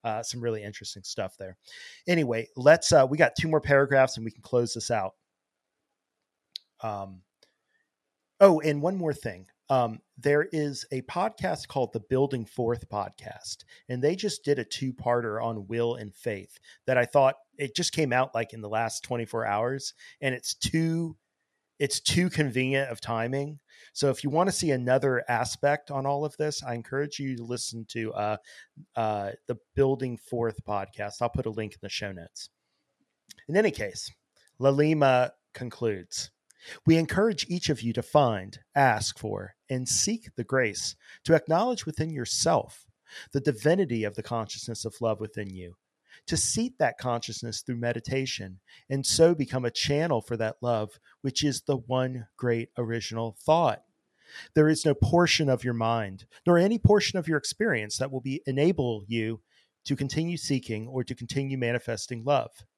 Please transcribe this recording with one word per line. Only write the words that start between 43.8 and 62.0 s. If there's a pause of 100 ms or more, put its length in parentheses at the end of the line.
of
the
consciousness
of
love
within
you, (500)
to
seat
that
consciousness
through
meditation, (300)
and
so
become
a
channel
for
that
love, (220)
which
is
the
one (100)
great
original
thought. (720)
There
is
no
portion
of
your
mind, (200)
nor
any
portion
of
your
experience
that
will
be,
enable
you (460)
to
continue
seeking
or
to
continue
manifesting